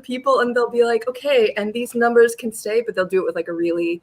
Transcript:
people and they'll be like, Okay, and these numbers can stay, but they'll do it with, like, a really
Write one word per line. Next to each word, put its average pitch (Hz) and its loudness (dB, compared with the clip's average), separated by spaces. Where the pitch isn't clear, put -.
people 254 0
and 240 0
they'll 240 0
be 240 2
like, 233 2
Okay, 254 2
and 214 -4
these 240 -6
numbers 233 4
can 233 -8
stay, 214 -2
but 226 -6
they'll 185 0
do 185 0
it 180 -2
with, 165 -4
like, 170 -6
a 175 -8
really 170 -2